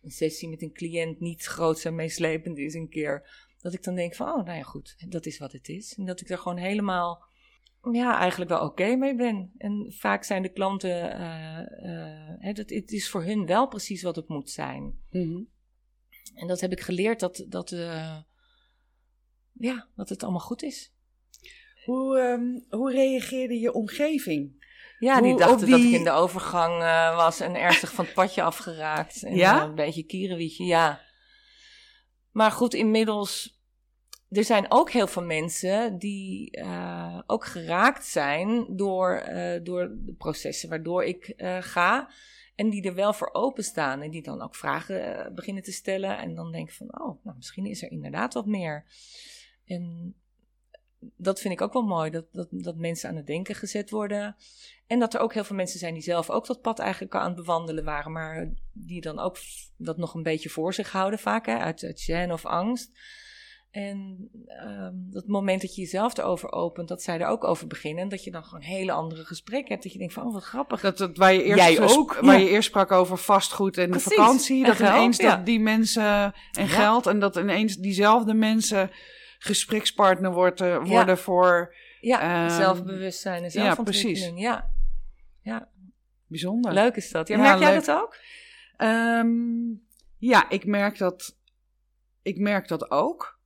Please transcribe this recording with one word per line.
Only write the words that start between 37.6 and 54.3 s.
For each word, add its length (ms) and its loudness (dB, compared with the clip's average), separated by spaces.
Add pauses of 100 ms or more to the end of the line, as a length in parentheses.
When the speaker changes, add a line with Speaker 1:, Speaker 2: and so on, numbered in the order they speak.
Speaker 1:
zijn 600 -2 (120)
door, 380 0
eh, 480 -6
door 340 -6
de 160 -10
processen 560 -8
waardoor 340 -4
ik, 240 -6
eh, 340 -8
ga. 480 0 (460)
En 140 0
die 140 -4
er 120 -4
wel 180 2
voor 200 -6
openstaan 680 -4
en 100 -10
die 120 -12
dan 180 -10
ook 140 -14
vragen, 720 -6
eh, 80 -14
beginnen 300 -10
te 80 -14
stellen. 460 -6
En 180 -10
dan 160 -10
denken 240 -12
van, 260 -16
"Oh, 220 -12
nou, 140 -16
misschien 280 -12
is 180 -10
er 80 -14
inderdaad 420 -8
wat 120 -6
meer." 400 -6 (800)
En 500 -12 (1040)
dat 220 -2
vind 140 -6
ik 80 -6
ook 120 -4
wel 120 0
mooi, 260 -2
dat, 200 -8
dat, 200 -12
dat 260 -10
mensen 320 -6
aan 60 -8
het 120 -12
denken 280 -6
gezet 340 -8
worden. 460 -6 (520)